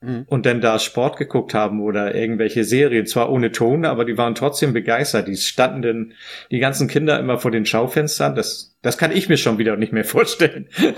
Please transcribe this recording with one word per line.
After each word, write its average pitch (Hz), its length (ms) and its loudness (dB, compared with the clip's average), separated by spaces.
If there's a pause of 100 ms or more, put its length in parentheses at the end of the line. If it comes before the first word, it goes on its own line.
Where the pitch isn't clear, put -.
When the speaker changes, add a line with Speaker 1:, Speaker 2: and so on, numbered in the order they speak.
Speaker 1:
Mhm. 123 260 -6
Speaker 2:
und 131 180 0
dann 120 160 2
da 110 180 2
Sport - 380 -2
geguckt - 360 -2
haben 107 280 0
oder 104 340 -2
irgendwelche 113 480 0
Serien, 120 420 4
zwar 120 240 0
ohne 123 220 2
Ton, 131 320 2
aber 123 220 0
die 117 120 -4
waren 117 160 0
trotzdem 127 380 0
begeistert. 113 560 0
Die 98 80 -6
standen 127 460 0
denn, 113 320 -4 (380)
die 127 80 -2
ganzen 135 280 0
Kinder 147 320 2
immer 127 180 0
vor 123 140 0
den 110 140 0
Schaufenstern. 143 680 0
Das, - 480 -6
das 123 160 -2
kann 160 140 0
ich 185 160 0
mir 160 80 4
schon 113 220 0
wieder 110 180 2
nicht 110 160 -2
mehr 110 140 -2
vorstellen. - 640 0 (280)